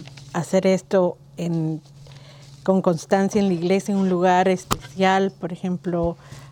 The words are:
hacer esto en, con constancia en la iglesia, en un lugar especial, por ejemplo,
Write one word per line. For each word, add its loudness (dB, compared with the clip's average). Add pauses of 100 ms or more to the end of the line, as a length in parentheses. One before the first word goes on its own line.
(340)
hacer -2
esto 0 (200)
en, -4 (840)
con 4
constancia 0
en 2
la 2
iglesia, 0
en 0
un 2
lugar 4
especial, 0
por -10
ejemplo, -4 (360)